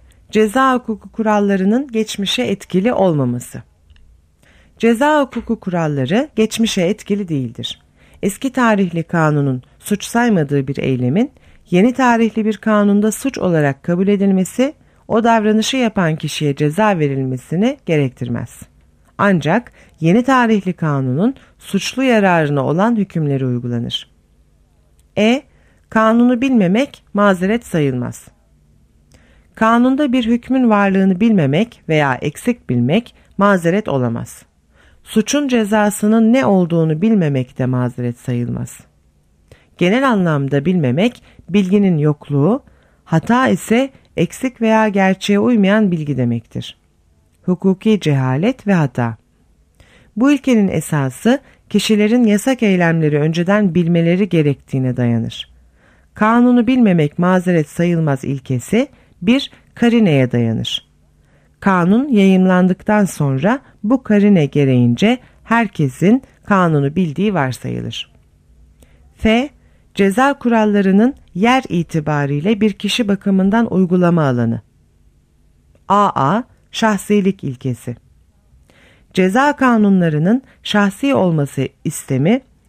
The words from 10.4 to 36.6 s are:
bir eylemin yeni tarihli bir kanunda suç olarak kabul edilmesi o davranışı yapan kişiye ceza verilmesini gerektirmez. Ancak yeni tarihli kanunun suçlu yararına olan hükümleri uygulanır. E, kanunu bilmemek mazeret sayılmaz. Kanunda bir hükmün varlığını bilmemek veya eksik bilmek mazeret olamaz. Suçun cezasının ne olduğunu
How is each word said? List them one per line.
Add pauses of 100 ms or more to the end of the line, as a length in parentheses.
bir
eylemin (380)
yeni
tarihli
bir
kanunda
suç
olarak
kabul
edilmesi (380)
o
davranışı
yapan
kişiye
ceza
verilmesini
gerektirmez. (560)
Ancak (280)
yeni
tarihli
kanunun (240)
suçlu
yararına
olan
hükümleri
uygulanır. (1080)
E, (460)
kanunu
bilmemek (100)
mazeret
sayılmaz. (1300)
Kanunda
bir
hükmün
varlığını
bilmemek
veya
eksik
bilmek (220)
mazeret
olamaz. (600)
Suçun
cezasının
ne
olduğunu